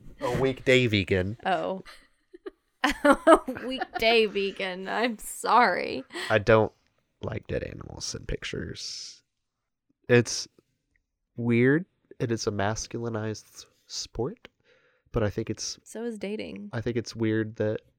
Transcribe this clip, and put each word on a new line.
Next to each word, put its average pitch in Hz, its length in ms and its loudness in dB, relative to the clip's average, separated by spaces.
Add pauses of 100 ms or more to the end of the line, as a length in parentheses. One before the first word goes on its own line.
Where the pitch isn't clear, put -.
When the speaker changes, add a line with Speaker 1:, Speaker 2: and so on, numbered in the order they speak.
(200)
Speaker 1:
a 123 200 -2
weekday 131 460 4
vegan. 98 580 0
Speaker 2:
Oh. 185 380 -4 (640)
<laughs> - 400 -8
A 294 560 6 (260)
weekday 233 600 2
vegan. 190 600 -4
I'm 214 300 -2
sorry. 202 840 2 (260)
Speaker 1:
I 110 80 4
don't 107 340 6 (500)
like, 104 240 -8
dead - 180 -4
animals - 500 -12
in - 120 -14
pictures. - 960 -10 (880)
It's - 400 2 (880)
weird, 120 480 4 (360)
and 120 120 -4
it's 113 140 -4
a 113 60 0
masculinized 110 1120 -6 (200)
sport, - 640 -8 (640)
but 113 100 0
I 104 80 2
think 110 200 -6
it's - 340 -8
Speaker 2:
So 226 200 -12
is 226 140 -8
dating. 202 540 -10
Speaker 1:
I 113 80 -4
think 117 160 -4
it's - 200 -6
weird 110 400 0
that, 107 240 -2 (180)